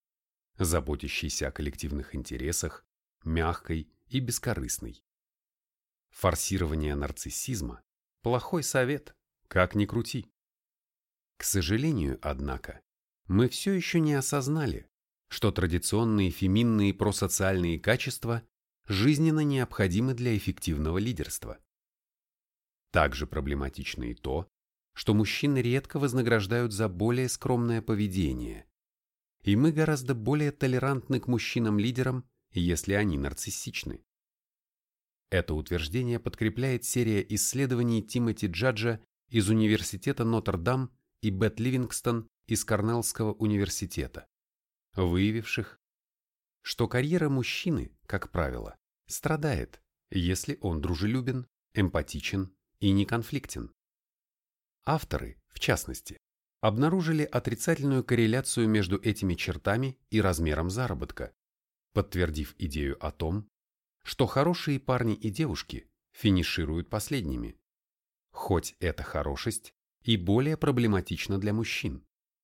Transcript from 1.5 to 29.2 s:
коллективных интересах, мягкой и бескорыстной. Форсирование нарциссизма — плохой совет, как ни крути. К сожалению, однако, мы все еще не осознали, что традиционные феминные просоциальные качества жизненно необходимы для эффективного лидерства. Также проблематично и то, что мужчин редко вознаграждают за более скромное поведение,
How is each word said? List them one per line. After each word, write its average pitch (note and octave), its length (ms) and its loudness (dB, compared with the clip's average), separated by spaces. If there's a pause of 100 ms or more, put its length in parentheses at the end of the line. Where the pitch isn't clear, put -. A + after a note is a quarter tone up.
коллективных C#2+ 640 -6
интересах, C#2+ 720 -6 (380)
мягкой D#2+ 640 -2 (160)
и C3 140 -4
бескорыстной. - 800 -6 (1080)
Форсирование D#2 840 0
нарциссизма — C#2+ 880 -6 (400)
плохой B2 400 0
совет, C3+ 520 0 (340)
как F#2 260 2
ни G#2 120 2
крути. A#2 440 -4 (1080)
К - 60 -10
сожалению, G2 800 0
однако, C#2 600 -6 (440)
мы G#2+ 220 4
все - 240 -2
еще F3 260 0
не D3+ 160 4
осознали, C#3 760 -2 (400)
что - 220 0
традиционные G2 800 2
феминные G2+ 640 2
просоциальные F#2+ 840 0
качества A#2 640 -2 (400)
жизненно D3+ 540 4
необходимы B2+ 760 2
для A#2+ 220 0
эффективного E2+ 640 -2
лидерства. G2+ 600 -4 (1300)
Также D2 340 2
проблематично C#2 800 -4
и A#1+ 100 -6
то, C#2+ 320 -4 (480)
что - 200 2
мужчин C3+ 420 2
редко B2+ 420 0
вознаграждают A#2 760 2
за G#2 160 0
более A#2+ 400 0
скромное A#2 540 0
поведение, E2+ 840 -2 (760)